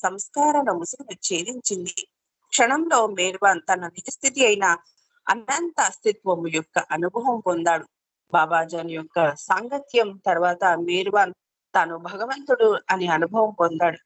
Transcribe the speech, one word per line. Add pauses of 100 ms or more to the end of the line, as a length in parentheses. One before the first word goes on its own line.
సంస్కారాల
ముసుగును (100)
ఛేదించింది. (560)
క్షణంలో
మేర్వాన్
తన
నిజస్థితి
అయిన (640)
అనంత
అస్తిత్వము
యొక్క (120)
అనుభవం
పొందాడు. (460)
బాబాజాన్
యొక్క (180)
సాంగత్యం (180)
తర్వాత (140)
మేర్వాన్ (420)
తాను
భగవంతుడు (220)
అనే
అనుభవం
పొందాడు.